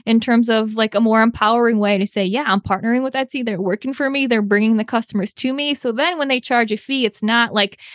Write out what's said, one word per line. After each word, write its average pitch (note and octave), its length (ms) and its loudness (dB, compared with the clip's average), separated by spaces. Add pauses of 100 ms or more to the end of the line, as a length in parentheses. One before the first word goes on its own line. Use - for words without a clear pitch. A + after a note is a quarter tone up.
in A#3 140 4
terms A#3 300 2
of, A3 260 0
like, A3 180 0
a G#3 80 2
more A3 200 4
empowering A#3 580 2
way G#3 180 2
to F#3+ 80 0
say, G3+ 200 -2
"Yeah, A3 200 -2
I'm G3+ 160 0
partnering A3+ 420 -2
with C4 100 -4
Etsy. C4 320 -4
They're G3 160 -4
working G#3 320 -4
for C#4 160 -2
me. C4+ 180 -2
They're A3+ 140 2
bringing G#3 360 2
the G#3+ 60 0
customers G#3+ 520 -4
to B3+ 180 -4
me." C#4+ 200 -2
So C4 180 -4
then D#4+ 260 -2
when C#4+ 100 -2
they B3+ 140 0
charge A#3 300 0
a G#3 60 -2
fee, C4 280 -2
it's - 180 -6
not A3+ 300 0
like G3+ 260 -2 (160)